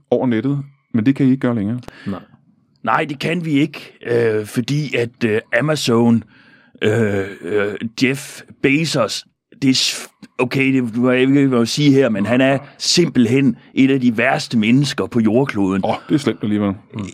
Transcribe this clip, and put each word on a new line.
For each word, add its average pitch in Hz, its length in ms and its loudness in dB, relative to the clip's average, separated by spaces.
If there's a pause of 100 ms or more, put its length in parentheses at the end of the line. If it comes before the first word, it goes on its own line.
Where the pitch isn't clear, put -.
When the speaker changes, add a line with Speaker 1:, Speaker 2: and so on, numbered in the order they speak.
(100)
Speaker 1:
over 127 160 0
nettet, 127 320 0 (360)
men 113 120 0
det 139 100 4
kan 139 100 2
I 127 40 4
ikke 135 100 0
gøre 120 140 0
længere. 113 260 -4 (260)
Speaker 2:
Nej. 98 140 -8 (640)
Speaker 3:
Nej, 143 220 0
det 151 140 -8
kan 165 260 -4
vi 160 80 -4
ikke, 143 400 -2 (140)
øh, 113 400 0
fordi 131 500 -4
at, 117 280 -4
øh, 110 160 0 (180)
Amazon, 120 640 2 (580)
øh, 104 440 0 (160)
øh, 101 320 -2 (280)
Jeff 135 380 -2 (220)
Bezos, 139 600 0 (380)
det 131 80 4
er 131 40 4
s-, - 340 -4 (300)
okay, 135 360 0
det 120 220 -2
må 123 140 2
jeg 127 100 2
ikke 135 460 2
sige 147 260 2
her, 135 160 4
men 101 180 -2
han 123 140 2
er 135 180 2 (200)
simpelthen 131 800 2 (180)
et 135 160 4
af 135 100 2
de 120 180 2
værste 131 400 0
mennesker 120 480 2
på 117 140 -2
jordkloden. 104 640 0
Speaker 1:
Åh, 110 100 -2 (140)
det 165 60 0
er 151 40 2
slemt - 240 -4
alligevel. 104 320 -2 (400)